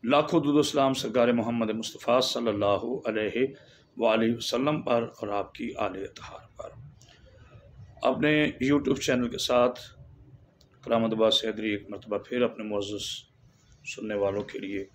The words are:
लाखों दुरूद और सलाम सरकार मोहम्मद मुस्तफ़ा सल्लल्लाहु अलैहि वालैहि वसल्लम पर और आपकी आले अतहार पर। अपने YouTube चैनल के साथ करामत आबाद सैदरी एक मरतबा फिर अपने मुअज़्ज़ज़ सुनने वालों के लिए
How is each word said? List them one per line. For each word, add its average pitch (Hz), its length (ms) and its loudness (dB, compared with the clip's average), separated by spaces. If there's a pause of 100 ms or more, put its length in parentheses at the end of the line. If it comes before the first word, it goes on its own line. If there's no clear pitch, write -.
लाखों 147 380 4
दुरूद 143 160 2
और 147 80 6
सलाम 135 300 2
सरकार 117 380 2
मोहम्मद 117 420 0
मुस्तफ़ा 117 500 0
सल्लल्लाहु 104 720 0 (120)
अलैहि 110 380 0 (520)
वालैहि 113 360 2
वसल्लम 127 500 -2
पर 117 300 2
और 104 200 -8
आपकी 101 380 -6 (100)
आले 95 240 -4
अतहार - 400 -16 (140)
पर। - 100 -12 (1400)
अपने 135 280 2 (300)
YouTube 135 380 2
चैनल 123 260 2
के - 120 -6
साथ 123 340 4 (1080)
करामत 113 300 2
आबाद 110 200 4
सैदरी 107 400 -2
एक 101 180 -8
मरतबा 101 320 -6
फिर 123 200 -2
अपने 113 220 -4
मुअज़्ज़ज़ 104 420 -6 (800)
सुनने 107 300 -8
वालों 101 280 0
के - 140 -12
लिए 98 360 -8